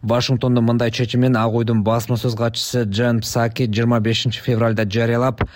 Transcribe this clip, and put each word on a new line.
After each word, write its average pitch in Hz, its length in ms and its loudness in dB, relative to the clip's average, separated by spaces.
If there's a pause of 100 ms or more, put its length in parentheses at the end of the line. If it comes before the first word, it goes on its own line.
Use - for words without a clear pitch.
Вашингтондун 120 640 0
мындай 117 240 2
чечимин 123 480 0
Ак 110 160 0
Үйдүн 113 300 2
басма 113 340 0
сөз 117 180 -2
катчысы 117 500 -2
Джен 117 360 0
Псаки 117 460 -2
жыйырма 117 320 2
бешинчи 113 420 -2
февралда 113 480 0
жарыялап, 117 540 0 (120)